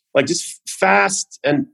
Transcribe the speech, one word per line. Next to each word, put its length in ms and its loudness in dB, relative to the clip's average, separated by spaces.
Like, 120 4
just 420 -6
fast 800 0
and, 280 0